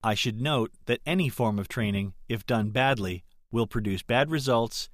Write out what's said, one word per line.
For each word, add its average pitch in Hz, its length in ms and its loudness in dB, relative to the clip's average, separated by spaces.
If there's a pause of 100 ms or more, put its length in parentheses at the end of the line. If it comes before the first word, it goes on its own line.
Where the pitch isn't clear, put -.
I 110 100 2
should 107 260 -2
note 131 320 0 (140)
that 123 200 0
any 170 240 2
form 110 280 0
of 98 100 -2
training, 101 460 -2 (140)
if 113 180 -4
done 110 240 2
badly, 107 540 0 (280)
will 113 160 2
produce 104 360 -2
bad 135 260 2
results 131 640 0